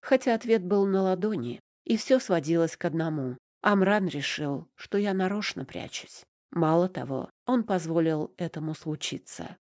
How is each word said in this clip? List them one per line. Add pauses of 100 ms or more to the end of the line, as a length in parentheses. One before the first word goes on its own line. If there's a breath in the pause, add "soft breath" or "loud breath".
хотя
ответ
был
на
ладони, (240)
и
все
сводилось
к
одному. (240)
Амран
решил,
что
я
нарочно
прячусь. (280)
Мало
того, (180)
он
позволил
этому
случиться. (120)